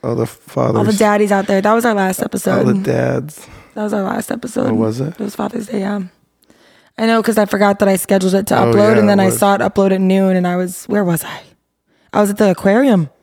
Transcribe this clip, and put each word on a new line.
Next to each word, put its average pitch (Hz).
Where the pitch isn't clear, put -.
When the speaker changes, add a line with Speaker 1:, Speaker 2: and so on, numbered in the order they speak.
Speaker 1:
all 120
the 113
fathers. -
Speaker 2:
All -
the 214
daddies 208
out 196
there. 202
That 208
was 233
our 226
last 190
episode. -
Speaker 1:
All -
the -
dads. 127
Speaker 2:
That 214
was 208
our 208
last 196
episode. 240
Speaker 1:
Oh, -
was 113
it? 147
Speaker 2:
It 175
was 208
Father's 214
Day, 202
yeah. 196
I 220
know, 226
'cause 220
I 208
forgot 202
that 196
I 190
scheduled 185
it 196
to -
Speaker 1:
Oh, -
Speaker 2:
upload, 208
Speaker 1:
yeah, 214
Speaker 2:
and 208
then 202
Speaker 1:
it 190
Speaker 2:
I -
Speaker 1:
was. 180
Speaker 2:
saw 202
it 202
upload 190
at 190
noon, 190
and 180
I 175
was, 180
where 202
was 170
I? -
I 208
was 202
at 202
the 208
aquarium. 196